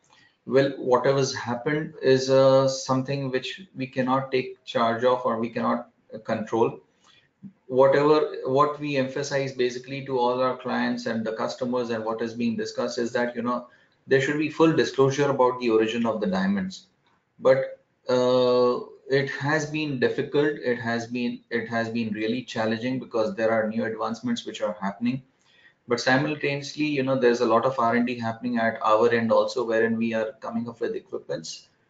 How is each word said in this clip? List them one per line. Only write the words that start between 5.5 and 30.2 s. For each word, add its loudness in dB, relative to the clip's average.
uh, -10
control. -2
Whatever, 4
what 2
we -2
emphasize -2
basically -4
to -2
all 2
our 0
clients -4
and -2
the -4
customers -4
and -4
what -4
is -4
being -2
discussed -4
is -4
that, -2
you -6
know, -4
there 4
should 0
be -2
full 4
disclosure 2
about 2
the 0
origin 2
of -2
the -2
diamonds. -2
But, 2
uh, 4
it 2
has -4
been -4
difficult. 0
It -2
has -4
been, -6
it -4
has -4
been -4
really -4
challenging -4
because -4
there 0
are 0
new -4
advancements -6
which -10
are -2
happening. -4
But 0
simultaneously, -2
you -2
know, 0
there's 4
a 2
lot 4
of -2
R 2
and 2
D -4
happening -4
at 0
our 4
end 2
also, 2
wherein 2
we -2
are -2